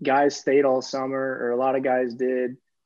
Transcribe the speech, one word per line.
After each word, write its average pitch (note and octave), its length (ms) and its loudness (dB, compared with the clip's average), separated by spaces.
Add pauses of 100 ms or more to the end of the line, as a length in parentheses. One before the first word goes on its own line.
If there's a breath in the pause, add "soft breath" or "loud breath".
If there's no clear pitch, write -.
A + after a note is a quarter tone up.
guys C#3 320 2
stayed C#3+ 300 2
all C3 180 2
summer, C3+ 580 -6
or A#2+ 100 -2
a B2 60 0
lot C3 180 0
of C3 80 -2
guys B2+ 300 0
did, B2+ 440 -2 (280)